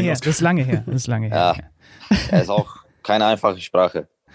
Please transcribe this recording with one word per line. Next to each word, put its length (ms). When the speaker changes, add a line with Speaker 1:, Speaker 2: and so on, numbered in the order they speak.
Speaker 1:
Grießpudding 40
Speaker 2:
her. 80
Speaker 1:
ausgesprochen 180
Speaker 2:
Das 60
ist 60
lange 220
her. 220
Das 80
ist 120
lange 220
her. 80
Speaker 3:
Ja. 180
Speaker 2:
Ja. 60
Speaker 3:
Er 120
ist 80
auch 260
keine 240
einfache 340
Sprache. 480